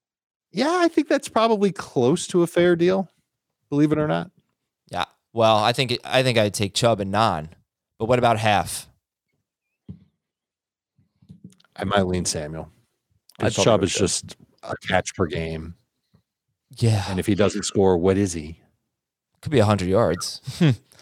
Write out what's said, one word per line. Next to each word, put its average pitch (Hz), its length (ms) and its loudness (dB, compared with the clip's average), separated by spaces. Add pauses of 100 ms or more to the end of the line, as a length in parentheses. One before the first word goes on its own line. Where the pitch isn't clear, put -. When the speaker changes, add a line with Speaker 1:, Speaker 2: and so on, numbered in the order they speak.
(520)
Speaker 1:
yeah, 285 280 0
I 339 80 4
think 320 200 0
that's - 220 -2
probably 220 420 2
close 143 560 -2
to 175 160 2
a 170 40 -2
fair 175 280 2
deal, 180 340 0 (640)
believe 147 200 2
it 156 60 0
or 151 100 -2
not. 170 220 -4 (600)
Speaker 2:
Yeah. 87 140 -4 (280)
Well, 110 240 4
I 107 160 2
think, 123 300 -4
I 127 180 0
think 123 160 0
I'd 107 160 2
take 101 220 -4
Chubb 117 240 2
and 98 100 -6
non. 95 400 0 (480)
But 110 80 -6
what 123 140 2
about 117 180 2
half? 104 500 0 (3000)
Speaker 1:
I - 80 -10
might 98 200 2
lean 90 220 -2
Samuel. 78 440 -8 (720)
Speaker 3:
I'd - 60 -2
Speaker 1:
'Cause 110 100 -2
Speaker 3:
probably 120 160 2
Speaker 1:
Chubb 104 100 4
Speaker 3:
go 95 40 0
Speaker 1:
is - 80 0
Speaker 3:
Chubb. - 80 -2
Speaker 1:
just - 360 -4 (260)
a - 140 -10
catch - 380 -4
per 95 100 -2
game. 82 500 -8 (1000)
Speaker 2:
Yeah. 107 320 2
Speaker 1:
And 92 100 -4
if - 60 -4
he 104 100 0
doesn't 98 280 0
score, 95 340 2
what 95 200 2
is 98 160 -2
he? 80 260 -12 (800)
Speaker 2:
Could - 100 -10
be 123 80 2
a 104 60 6
hundred 95 240 0
yards. 95 520 0 (200)
<laughs> 139 180 4 (220)